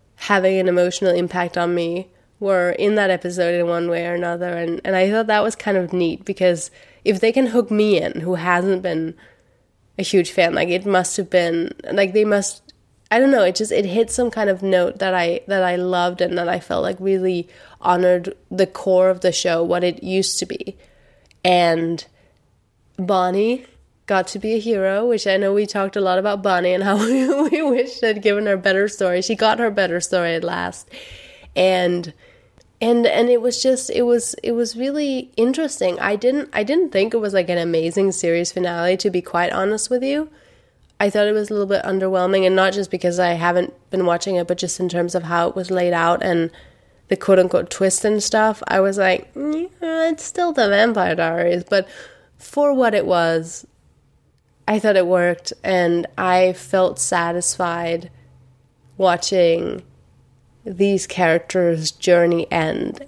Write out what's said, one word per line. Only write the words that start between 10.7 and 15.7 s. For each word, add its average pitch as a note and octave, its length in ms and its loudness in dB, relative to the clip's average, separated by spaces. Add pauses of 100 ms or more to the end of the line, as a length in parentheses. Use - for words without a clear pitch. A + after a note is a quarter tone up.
must F#3 320 0
have F#3 120 -4
been, E3+ 440 0 (180)
like, F#3+ 220 0
they G#3+ 120 4
must, - 480 -2 (380)
I A3+ 80 4
don't C4+ 120 6
know, A#3 120 6
it F#3 120 2
just, G#3+ 160 -4
it G3+ 140 2
hit G#3+ 260 -2
some B3 200 0
kind G#3 180 0
of F#3 120 -2
note F#3 380 2
that F#3+ 140 -2
I, F3 340 0
that F#3+ 160 0
I F3+ 120 0